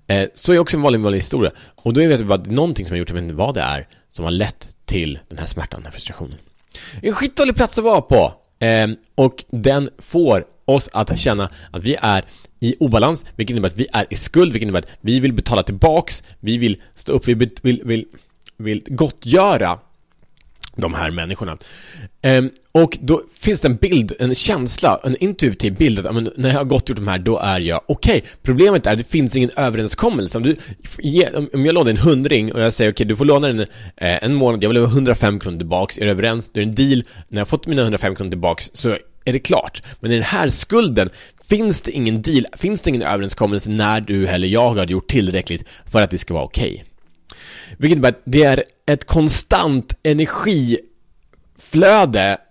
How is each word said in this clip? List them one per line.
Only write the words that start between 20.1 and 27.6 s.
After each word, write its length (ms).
de 180
här 180
människorna. 460
Ehm, 280
och 300
då 220
finns 220
det 60
en 80
bild, 440
en 160
känsla, 680
en 120
intuitiv 600
bild 240
att, 60
ja, 60
men 240
när 140
jag 80
har 60
gottgjort 340
de 100
här, 100
då 200
är 220
jag 260